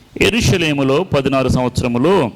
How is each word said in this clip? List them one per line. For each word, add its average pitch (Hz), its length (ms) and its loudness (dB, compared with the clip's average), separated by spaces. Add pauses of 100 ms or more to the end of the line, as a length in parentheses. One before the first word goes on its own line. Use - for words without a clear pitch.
(200)
యెరూషలేములో 165 840 0
పదినారు 131 440 0
సంవత్సరములు 127 880 0